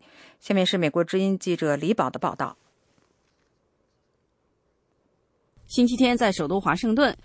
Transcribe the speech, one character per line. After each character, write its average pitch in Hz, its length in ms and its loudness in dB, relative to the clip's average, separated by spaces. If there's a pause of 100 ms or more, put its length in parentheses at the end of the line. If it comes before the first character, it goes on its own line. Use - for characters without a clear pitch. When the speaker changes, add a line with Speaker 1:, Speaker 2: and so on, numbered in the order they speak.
(380)
Speaker 1:
下 - 160 -4
面 190 100 4
是 185 140 0
美 165 100 2
国 170 140 0
之 170 160 -2
音 190 180 0
记 180 200 -2
者 151 180 0
李 147 180 -2
宝 160 160 0
的 127 80 -10
报 - 200 -4
道。 - 200 -6 (3000)
Speaker 2:
星 - 180 2
期 240 120 0
天 247 200 2
在 226 140 2
首 170 160 -4
都 180 140 -2
华 165 160 0
盛 220 180 -2
顿， 254 300 2